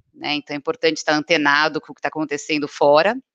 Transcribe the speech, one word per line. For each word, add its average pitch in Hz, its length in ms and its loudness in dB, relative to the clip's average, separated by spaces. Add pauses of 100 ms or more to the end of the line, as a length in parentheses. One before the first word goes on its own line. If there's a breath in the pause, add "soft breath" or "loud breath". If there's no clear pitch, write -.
(120)
né? 139 220 -8
Então 147 200 -8
é 147 40 -8
importante 160 400 -2
estar 156 160 0
antenado 151 640 2
com - 100 -12
o 135 40 -18
que - 80 -18
tá 147 60 -4
acontecendo 147 600 -4
fora 160 480 2 (180)